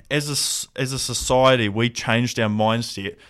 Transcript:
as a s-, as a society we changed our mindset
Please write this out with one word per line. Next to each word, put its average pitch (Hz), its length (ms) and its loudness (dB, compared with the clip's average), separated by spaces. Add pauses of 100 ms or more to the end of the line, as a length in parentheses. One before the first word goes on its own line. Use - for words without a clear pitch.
(100)
as 143 180 0
a 147 40 -4
s-, - 340 -4 (100)
as 131 160 -4
a 131 60 -4
society 127 680 2
we 113 220 0
changed 117 480 -2
our 110 100 2
mindset 107 680 -2 (140)